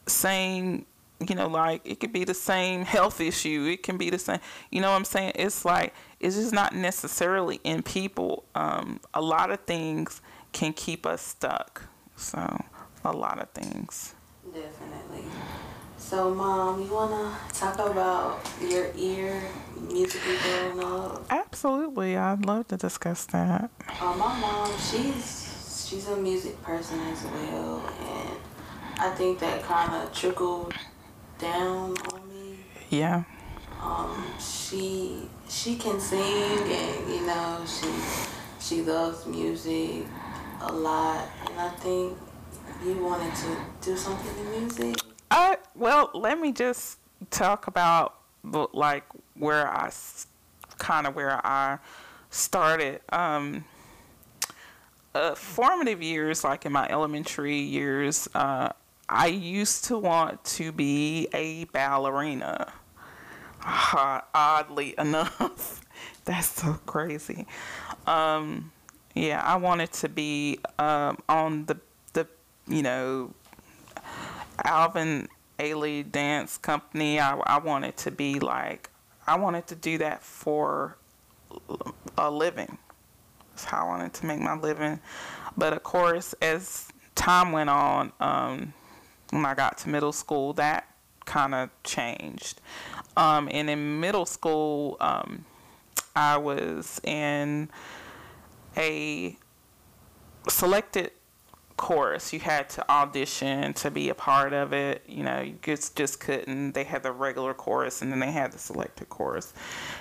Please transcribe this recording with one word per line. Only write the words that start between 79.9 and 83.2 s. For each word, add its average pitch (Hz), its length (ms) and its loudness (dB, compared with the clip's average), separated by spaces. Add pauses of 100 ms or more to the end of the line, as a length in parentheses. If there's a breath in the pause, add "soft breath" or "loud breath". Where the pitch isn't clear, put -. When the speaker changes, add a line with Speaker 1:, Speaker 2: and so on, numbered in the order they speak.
Speaker 1:
that 156 240 -2
for 147 760 0 (1200)
a 151 120 4
living. 156 480 -2 (760)